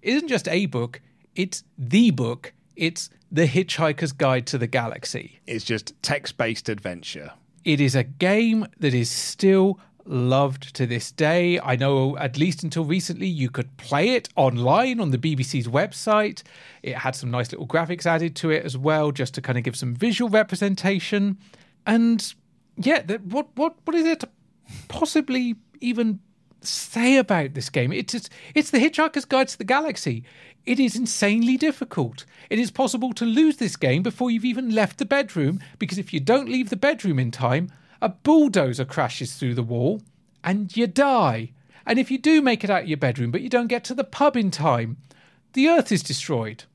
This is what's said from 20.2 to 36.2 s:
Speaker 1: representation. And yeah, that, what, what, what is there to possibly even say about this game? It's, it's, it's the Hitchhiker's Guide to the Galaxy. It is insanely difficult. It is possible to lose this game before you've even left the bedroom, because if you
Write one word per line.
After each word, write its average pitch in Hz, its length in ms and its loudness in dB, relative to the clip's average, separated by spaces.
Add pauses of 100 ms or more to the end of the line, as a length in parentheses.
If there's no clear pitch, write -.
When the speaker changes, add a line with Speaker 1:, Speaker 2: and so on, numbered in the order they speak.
Speaker 1:
representation. 202 1040 0 (480)
And 233 480 2 (460)
yeah, 262 240 2
that, 196 240 -6
what, 240 300 -4
what, 320 180 -2 (100)
what 320 120 -2
is 330 80 2
there 320 120 2
to 285 120 -10 (580)
possibly 254 680 -2 (240)
even 226 400 0 (400)
say - 560 0
about 165 380 2
this 135 160 -6
game? 131 220 2
It's, - 220 -6
it's, - 160 -8 (240)
it's 302 160 2
the 277 80 4
Hitchhiker's 302 460 2
Guide 262 240 2
to - 100 -14
the 226 60 -10
Galaxy. 202 600 -2 (400)
It 247 140 0
is 254 180 2
insanely 233 600 2
difficult. 254 680 -2 (260)
It 214 80 0
is 233 120 0
possible 247 440 -2
to - 100 -4
lose 285 320 4
this - 200 -4
game 139 260 2
before 247 280 -2
you've 226 140 0
even 240 300 -2
left 214 240 0
the 269 60 -2
bedroom, 190 560 0 (180)
because 175 200 -4
if 196 140 -8
you 151 80 -2